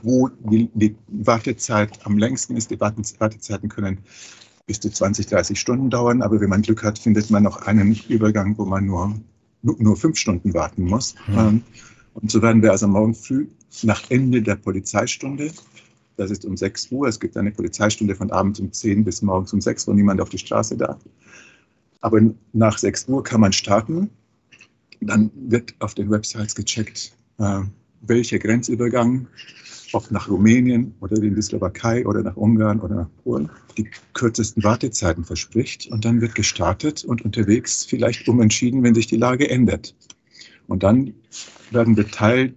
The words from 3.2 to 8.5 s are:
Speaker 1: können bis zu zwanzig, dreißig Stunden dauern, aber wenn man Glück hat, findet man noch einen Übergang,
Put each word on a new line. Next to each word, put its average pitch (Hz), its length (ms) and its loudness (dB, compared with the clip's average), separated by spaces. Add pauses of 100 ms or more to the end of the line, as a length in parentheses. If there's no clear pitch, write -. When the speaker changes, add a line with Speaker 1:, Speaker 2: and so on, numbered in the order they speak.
Speaker 1:
können 98 300 -6 (680)
bis 104 140 -8
zu 107 100 -4
zwanzig, - 360 -2
dreißig 95 340 0
Stunden 127 300 0
dauern, 120 320 2
aber 104 180 2
wenn 101 80 2
man 98 140 4
Glück 110 200 0
hat, 104 160 0
findet 107 320 2
man 104 120 6
noch 98 200 2
einen 104 360 4 (100)
Übergang, 107 480 2